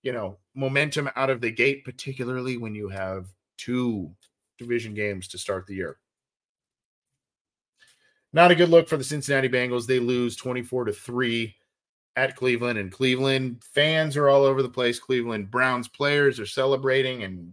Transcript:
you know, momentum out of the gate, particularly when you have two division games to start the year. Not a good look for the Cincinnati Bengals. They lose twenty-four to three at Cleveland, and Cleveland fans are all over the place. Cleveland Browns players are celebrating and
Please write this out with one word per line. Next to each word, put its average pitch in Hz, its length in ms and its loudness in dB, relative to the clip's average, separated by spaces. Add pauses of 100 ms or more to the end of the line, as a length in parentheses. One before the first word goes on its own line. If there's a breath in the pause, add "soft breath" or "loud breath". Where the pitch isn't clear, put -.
you 127 120 -6
know, 101 260 -8 (160)
momentum 139 600 -2
out 135 140 0
of 123 120 -4
the 117 100 -2
gate, 139 340 0
particularly 127 720 -8
when 110 160 -8
you 104 160 -8
have 95 380 -8 (320)
two 117 520 -4 (460)
division 117 380 -6
games 101 320 -6
to - 100 -16
start 95 300 -6
the 98 80 -12
year. 87 240 -8 (2250 soft breath)
Not 170 160 8
a 180 60 8
good 170 140 6
look 165 200 8
for 160 80 0
the 135 60 -6
Cincinnati 135 460 0
Bengals. 123 360 0
They 127 140 2
lose 120 360 0
twenty-four 123 500 -6
to 107 80 -2
three 117 640 -4 (640)
at 131 200 -2
Cleveland, 120 420 0
and 95 140 -8
Cleveland 131 680 0
fans 156 540 0
are 147 140 4
all 139 160 8
over 135 160 4
the 127 80 -2
place. 120 300 0
Cleveland 117 520 -2
Browns 123 380 0
players 143 500 0
are 104 60 -8
celebrating 131 760 0
and 92 300 -12